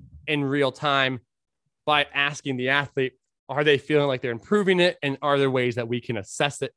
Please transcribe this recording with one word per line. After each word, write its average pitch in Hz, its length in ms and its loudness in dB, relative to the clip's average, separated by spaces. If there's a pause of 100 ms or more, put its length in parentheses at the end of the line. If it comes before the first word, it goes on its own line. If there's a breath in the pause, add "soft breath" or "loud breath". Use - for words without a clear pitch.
(280)
in 147 160 0
real 139 280 0
time 135 480 0 (680)
by 147 280 2
asking 143 440 -4
the 127 120 -2
athlete, 139 440 -2 (360)
are 139 140 -2
they 147 140 6
feeling 143 300 2
like 131 140 -2
they're 123 100 -4
improving 190 480 0
it? 175 220 2
And 139 200 -2
are 143 180 2
there 139 100 2
ways 123 260 0
that 117 120 -4
we 120 120 -2
can 117 180 -6
assess 143 440 -4
it 131 160 -6